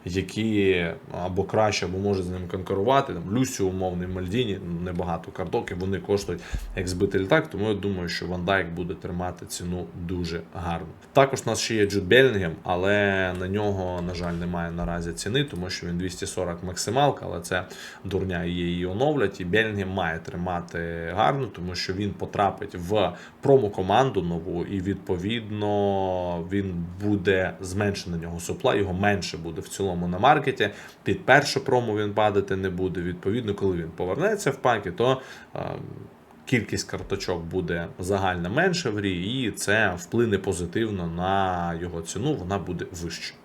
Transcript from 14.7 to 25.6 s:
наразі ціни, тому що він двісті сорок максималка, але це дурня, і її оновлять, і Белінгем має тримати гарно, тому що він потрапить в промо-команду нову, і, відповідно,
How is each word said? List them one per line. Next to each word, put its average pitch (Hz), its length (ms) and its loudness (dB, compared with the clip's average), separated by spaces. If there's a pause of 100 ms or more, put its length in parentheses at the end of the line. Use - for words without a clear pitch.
наразі 85 420 -2
ціни, 113 320 0
тому 90 260 -6
що - 160 -6
він 87 120 -2
двісті 92 280 -4
сорок 87 380 -4
максималка, 107 640 0
але 90 120 -6
це 92 240 -2 (400)
дурня, 92 400 -2
і 87 60 -2
її 87 360 0
оновлять, 113 540 0
і 92 40 -4
Белінгем 101 440 2
має 87 300 0
тримати 85 1000 -6
гарно, 135 300 2
тому 90 280 -8
що - 180 -4
він 101 180 -2
потрапить - 640 -2
в 90 380 0 (280)
промо-команду 107 840 4
нову, 85 420 -2
і, 98 160 -2
відповідно, 98 1700 0